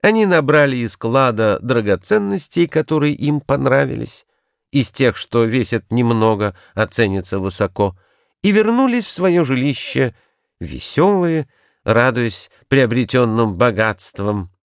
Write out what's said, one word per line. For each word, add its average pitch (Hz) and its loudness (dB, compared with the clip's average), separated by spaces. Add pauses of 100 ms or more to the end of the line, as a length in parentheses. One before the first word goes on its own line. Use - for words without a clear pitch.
Они 214 4
набрали 147 2
из 117 -6
клада 113 2
драгоценностей, 170 0
которые 151 0
им 147 -2
понравились, 131 -2 (440)
из 139 -2
тех, 123 0
что - -2
весят 113 -2
немного, 113 2 (200)
а 104 -2
ценятся 98 -2
высоко, 95 -4 (440)
и 202 2
вернулись 233 2
в - -10
свое 175 2
жилище 131 -2 (460)
веселые, 160 -2 (340)
радуясь 117 0 (180)
приобретенным 117 2
богатствам. 104 -2 (120)